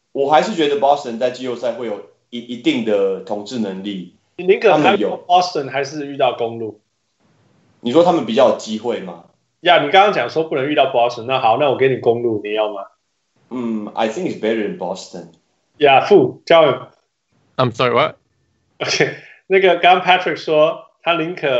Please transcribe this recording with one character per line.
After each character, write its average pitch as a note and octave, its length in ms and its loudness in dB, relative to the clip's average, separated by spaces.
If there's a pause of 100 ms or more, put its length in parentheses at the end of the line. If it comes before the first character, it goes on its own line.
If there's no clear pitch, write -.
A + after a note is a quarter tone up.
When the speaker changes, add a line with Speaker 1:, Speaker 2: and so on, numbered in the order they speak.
(120)
Speaker 1:
我 C#3 180 -2
还 D#3+ 120 6
是 G#3+ 120 -4
觉 D#3 140 0
得 C#3 100 -2
Boston C3+ 400 0
在 B2 120 -2
季 B2+ 180 -10
后 A#2+ 80 -6
赛 A#2 160 -6
会 A#2+ 140 -10
有 G2+ 240 -10 (200)
一， A#2+ 100 -12
一 A#2+ 180 -12
定 C3 260 -2
的 G2 360 0
统 G#2 260 -8
治 B2 120 -10
能 F#2+ 240 -6
力。 F#2+ 300 -10 (240)
Speaker 2:
你 F3+ 80 -12
宁 F#3+ 160 2
可 G3+ 100 4
Speaker 1:
他 D#3 60 4
们 F3+ 240 2
有。 F3+ 160 -2
Speaker 2:
看 - 100 -16
Boston F3 440 0
还 C3+ 120 -4
是 C#3+ 240 -8
遇 C#3 120 -12
到 B2 180 0
公 A2+ 220 -4
鹿？ A2 220 -10 (1000)
Speaker 1:
你 A#2+ 100 -4
说 E3 140 4
他 F3+ 80 4
们 C#3 140 0
比 A2 80 -4
较 A#2+ 160 6
有 - 80 0
机 G#2+ 200 -10
会 A2 220 -6
吗？ F2 240 -16 (360)
Speaker 2:
呀， E3 220 4
你 C#3+ 80 -4
刚 F#3+ 140 6
刚 G#3 80 2
讲 A#2+ 160 -2
说 D#3+ 160 -4
不 D#3+ 100 -6
能 C3+ 120 -2
遇 D3+ 80 -2
到 C3+ 180 2
Boston， - 320 0
那 B2+ 160 -2
好， A#2 160 2
那 C#3+ 140 2
我 A#2 60 0
给 C3+ 120 2
你 B2+ 80 0
公 A#2+ 260 0
鹿， A2 220 -2
你 G#2 80 -6
要 G#2+ 180 -2
吗？ G2 120 -12 (680)
Speaker 1:
嗯， A2+ 460 -8
I A2+ 160 -2
think F3+ 180 -6
it's G2 100 -8
better G#2+ 300 -2
in F2+ 100 -10
Boston. F#2 500 -12 (500)
Speaker 2:
呀， C3+ 240 4
负， D#3 420 2
Calvin。 D#3 440 4 (680)
Speaker 3:
I'm B2+ 160 0
sorry, A#2+ 220 0
what? C#3 220 0 (640)
Speaker 2:
OK， - 380 -2 (300)
那 F#3+ 120 2
个 F#3 200 4
刚 F3 200 6
刚 F3+ 80 -4
Patrick F3+ 300 0
说 D#3 480 0 (180)
他 E3+ 120 0
宁 E3 200 -4
可 D3+ 140 -4 (120)